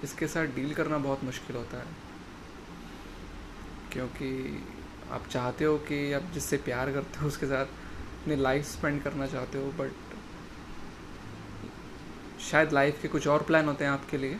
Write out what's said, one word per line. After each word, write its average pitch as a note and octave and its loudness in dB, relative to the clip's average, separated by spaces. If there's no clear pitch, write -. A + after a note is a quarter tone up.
इसके D3 -2
साथ D#3+ 2
डील C3+ -2
करना D3+ 2
बहुत C#3 2
मुश्किल B2 -4
होता A#2+ -6
है, B2 -8
क्योंकि C3 -4
आप B2 -6
चाहते B2 2
हो D3+ 8
कि C#3+ 0
आप C#3 2
जिससे C#3+ 0
प्यार C3 0
करते D3 -2
हो D3 2
उसके C#3+ 0
साथ C3+ 2
अपनी D3+ 0
लाइफ C3+ 6
स्पेंड D3 0
करना C#3 0
चाहते C3 -2
हो, C#3 -2
but C3+ 0
शायद D3+ 8
लाइफ C#3+ 6
के E3 -2
कुछ D3+ 2
और D3 8
प्लान D#3 8
होते D3 2
हैं C#3 4
आपके C#3 0
लिए। C3+ 0